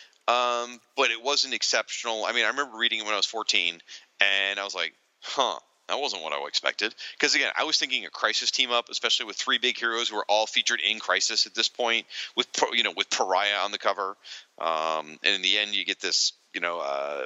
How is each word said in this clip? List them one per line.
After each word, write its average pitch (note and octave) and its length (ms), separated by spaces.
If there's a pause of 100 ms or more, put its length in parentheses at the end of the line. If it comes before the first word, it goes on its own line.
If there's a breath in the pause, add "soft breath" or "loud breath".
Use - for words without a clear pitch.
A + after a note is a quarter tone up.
(260 loud breath)
um, A#2+ 540 (160)
but C3 140
it A2+ 120
wasn't C3+ 300
exceptional. A2+ 720
I G2+ 80
mean, A#2 140
I - 20
remember B2+ 300
reading A2+ 220
it G#2+ 40
when G#2 80
I G#2 60
was F#2+ 80
fourteen, F2+ 560 (380 loud breath)
and G2 380
I G2 60
was F#2+ 100
like, E2+ 200 (260)
"Huh, A2+ 380 (300)
that A2 120
wasn't G#2 220
what D#2+ 100
I C#2+ 140
expected." D2 480 (240 loud breath)
'Cause C#3 160
again, C3+ 240
I B2 60
was D3+ 120
thinking B2+ 300
a - 40
Crisis A2 420
team B2+ 180
up, A#2+ 180
especially - 380
with G2+ 100
three B2+ 220
big A#2+ 180
heroes A#2 320
who A2 80
are G#2 140
all G#2+ 160
featured A#2 340
in G#2+ 200
Crisis G2+ 440
at - 120
this A2+ 120
point, A#2 380 (300 loud breath)
with A#2+ 160
Par-, - 200
you A#2 120
know, G2+ 80
with F#2+ 180
Pariah G2+ 540
on G#2 80
the G#2 60
cover. G2 380 (420 loud breath)
Um, D#2+ 640
and G2+ 100
in F#2 80
the F#2+ 160
end, G#2 160
you G2 100
get F#2+ 140
this, - 360 (200)
you G2 60
know, F2 180
uh, C#2 480